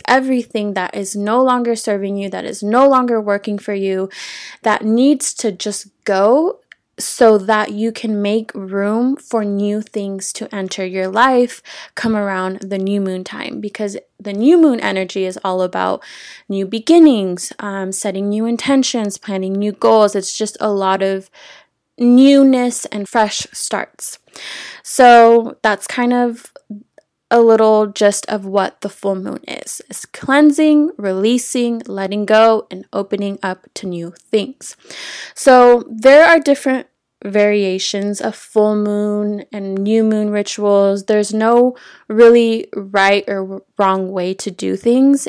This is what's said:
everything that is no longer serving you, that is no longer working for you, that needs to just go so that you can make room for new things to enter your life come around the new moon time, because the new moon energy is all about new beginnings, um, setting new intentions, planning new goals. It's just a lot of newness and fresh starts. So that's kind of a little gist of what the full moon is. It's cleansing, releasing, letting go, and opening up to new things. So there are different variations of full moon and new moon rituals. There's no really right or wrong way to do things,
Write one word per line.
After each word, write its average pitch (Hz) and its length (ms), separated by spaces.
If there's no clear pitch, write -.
everything 240 680
that 185 200
is 196 220
no 208 260
longer 247 320
serving 202 420
you, 196 140
that 185 140
is - 180
no 233 260
longer 247 320
working 202 380
for 208 160
you, 190 340
that 214 220
needs 247 500
to 226 160
just 196 380
go 226 560
so 220 360
that 208 360
you 214 180
can 214 320
make 214 320
room 202 600
for - 280
new 202 360
things 196 540
to - 200
enter 190 320
your 185 220
life 247 540
come 220 180
around 190 460
the 196 180
new 196 220
moon 185 240
time, - 340
because 208 380
the 202 140
new 262 220
moon 302 220
energy 190 460
is 185 180
all 185 200
about 185 380
new 196 160
beginnings, 220 920
um, 196 320
setting 196 380
new 214 160
intentions, 233 760
planning 190 360
new 208 180
goals. 220 420
It's 190 240
just 214 220
a 214 100
lot 190 320
of 190 260
newness 254 880
and 202 220
fresh - 440
starts. - 640
So 233 800
that's 214 240
kind 247 260
of 240 400
a 240 100
little 220 460
gist 202 400
of 202 180
what 196 360
the 202 80
full 196 260
moon 190 320
is. - 420
It's - 160
cleansing, 302 920
releasing, 233 880
letting 196 400
go, 220 440
and 190 220
opening 202 500
up 185 320
to - 120
new 175 320
things. - 580
So 247 540
there 269 380
are 330 140
different 277 480
variations 202 1000
of - 120
full 214 400
moon 208 800
and 196 260
new 220 240
moon 214 280
rituals. 202 720
There's 208 300
no 240 420
really 226 680
right 196 540
or 190 340
wrong 190 320
way 185 240
to 196 160
do 185 240
things, 262 540